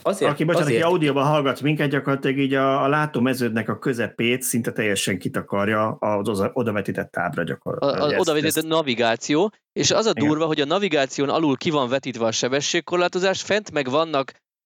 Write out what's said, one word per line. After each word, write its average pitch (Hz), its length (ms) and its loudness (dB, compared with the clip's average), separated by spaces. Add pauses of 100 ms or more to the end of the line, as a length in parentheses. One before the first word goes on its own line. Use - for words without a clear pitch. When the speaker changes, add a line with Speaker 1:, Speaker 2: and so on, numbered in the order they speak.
Speaker 1:
azért, 170 300 0
Speaker 2:
Aki, 147 120 -2
bocsánat, 170 240 2
Speaker 1:
azért - 160 4
Speaker 2:
aki 170 100 4
audióban 143 320 2
hallgat 143 360 2
minket, 147 280 0
gyakorlatilag 139 480 0
így 135 160 0
a, 135 300 2
a 139 40 2
látómeződnek 127 840 0
a 107 100 -4
közepét 120 640 -2
szinte 117 300 -2
teljesen 104 480 -2
kitakarja 107 720 -2
az 104 380 -2
oza-, 101 240 0
odavetített 104 640 -4
ábra 85 260 -2
gyakor-, - 400 -6
Speaker 3:
A, - 20 0 (180)
a 147 80 2
Speaker 2:
ezt, - 80 0
Speaker 3:
odavetített 151 380 0
Speaker 2:
ezt 160 100 -2
Speaker 3:
navigáció, 147 840 2 (280)
és 139 120 2
az 220 140 2
a 220 100 4
Speaker 2:
Igen. 147 120 2
Speaker 3:
durva, 156 180 2
hogy 156 160 0
a 139 40 0
navigáción 147 640 0
alul 139 280 2
ki - 120 -4
van 139 200 0
vetítve 120 360 -2
a 110 60 0
sebességkorlátozás, 175 1080 0
fent 202 300 -2
meg 143 180 -2
vannak, 147 420 0 (340)